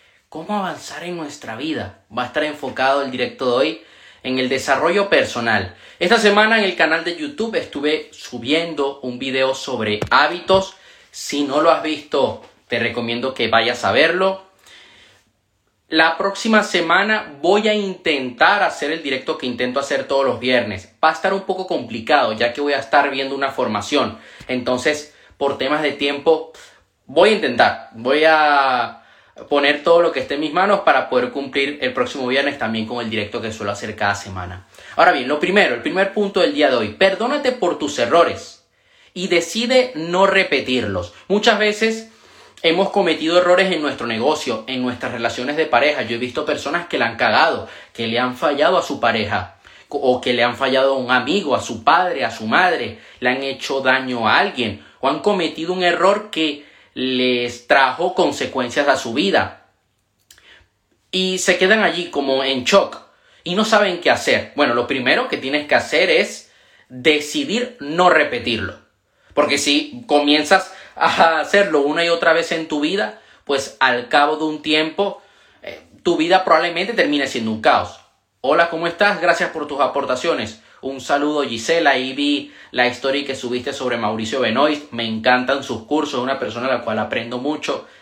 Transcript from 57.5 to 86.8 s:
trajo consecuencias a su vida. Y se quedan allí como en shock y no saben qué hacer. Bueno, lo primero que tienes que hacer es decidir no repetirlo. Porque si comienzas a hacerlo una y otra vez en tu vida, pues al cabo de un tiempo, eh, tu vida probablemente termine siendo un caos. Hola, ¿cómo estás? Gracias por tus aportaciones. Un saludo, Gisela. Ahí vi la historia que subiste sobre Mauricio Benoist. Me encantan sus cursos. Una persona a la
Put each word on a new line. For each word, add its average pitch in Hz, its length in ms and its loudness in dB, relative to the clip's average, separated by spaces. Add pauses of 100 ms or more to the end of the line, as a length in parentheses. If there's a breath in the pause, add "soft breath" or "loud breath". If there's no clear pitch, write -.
trajo 139 480 2
consecuencias 139 760 0
a 135 80 4
su 123 160 -6
vida. 139 540 -2 (1400 soft breath)
Y 185 300 -2
se 180 180 2
quedan 202 240 4
allí 170 240 -2
como 135 380 -2
en 131 200 -2
shock - 320 4 (460 soft breath)
y 175 140 -4
no 214 100 2
saben 208 340 2
qué - 100 2
hacer. - 460 0
Bueno, 135 160 2
lo 120 140 0
primero 143 420 0
que - 80 -4
tienes 147 320 -4
que 143 60 2
hacer 156 340 2
es 180 420 0 (380 soft breath)
decidir 151 920 -2
no 165 280 2
repetirlo. 120 680 0 (560 soft breath)
Porque 143 240 2
si 143 480 -2
comienzas 147 680 2 (220 loud breath)
a 165 460 2
hacerlo 160 400 4
una 151 240 0
y 170 40 2
otra 165 240 2
vez 165 200 0
en 160 160 -4
tu 151 100 -2
vida, 196 420 -2 (220 soft breath)
pues - 380 -4
al 123 280 2
cabo 151 280 2
de 151 80 -4
un 156 180 -4
tiempo, 160 580 -2 (400 soft breath)
eh, - 220 -16 (220)
tu 170 120 2
vida 170 280 2
probablemente 170 480 2
termine 147 340 2
siendo 117 240 -4
un 107 100 -4
caos. 123 380 2 (440)
Hola, 165 280 2
¿cómo 165 160 -4
estás? 196 340 0
Gracias 165 300 2
por 147 160 -6
tus 143 140 -6
aportaciones. 127 800 -2 (220 soft breath)
Un 135 180 -8
saludo, 147 420 0
Gisela. 143 480 0
Ahí 131 220 -2
vi 143 420 -2 (160 loud breath)
la 127 160 0
historia 135 400 -2
que 135 80 -6
subiste 123 380 -6
sobre 127 240 -4
Mauricio 110 420 -4
Benoist. 135 540 0
Me 117 120 -6
encantan 127 600 0
sus 110 180 -6
cursos. 143 380 -2
Una 131 180 -4
persona 120 300 -6
a 131 60 0
la 117 80 -4